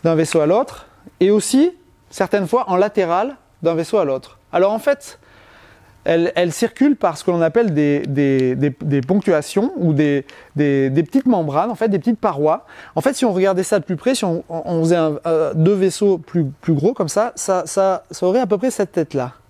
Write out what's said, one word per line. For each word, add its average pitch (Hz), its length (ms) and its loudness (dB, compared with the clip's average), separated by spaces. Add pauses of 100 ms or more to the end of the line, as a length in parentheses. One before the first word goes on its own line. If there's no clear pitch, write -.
d'un 165 120 2
vaisseau 160 260 2
à 147 60 2
l'autre, 220 400 -2 (320)
et 196 100 4
aussi, 262 420 2 (380)
certaines 196 380 -2
fois, 240 220 0
en 185 60 2
latéral, 202 600 0 (260)
d'un 165 140 0
vaisseau 165 220 -2
à 185 60 2
l'autre. 135 360 -6 (120)
Alors 190 220 2
en 220 60 -4
fait, 285 400 -4 (840)
elle, 170 320 0
elle 175 160 0
circule 269 440 0
par 165 220 -2
ce - 60 -16
que - 60 0
l'on 170 120 0
appelle 175 320 2
des, 147 340 2
des, 135 480 0
des, 135 260 -2
des 143 200 0
ponctuations 190 760 0
ou 160 160 2
des, 143 320 0 (300)
des, 139 340 2
des 151 140 0
petites 269 240 -2
membranes, 170 420 0
en 220 60 -6
fait, 226 120 -2
des 196 120 0
petites 233 200 -2
parois. 156 460 0 (300)
En 165 60 -2
fait, 277 120 0
si - 120 -2
on 220 60 2
regardait 185 320 0
ça 208 140 0
de - 80 -2
plus 185 100 -4
près, 254 200 -2
si 214 100 -4
on, 165 240 -2
on 165 320 -4
faisait 165 140 2
un, 156 320 0
euh, 160 260 0
deux 165 220 2
vaisseaux 190 420 0
plus, 165 280 -2
plus 143 280 -4
gros 160 200 2
comme 175 140 -4
ça, 214 280 -2
ça, 180 320 -2
ça, 190 420 0
ça 180 160 -6
aurait 208 160 2
à 226 60 -2
peu 202 100 0
près 240 140 -2
cette 196 200 -4
tête-là. 135 420 -4 (160)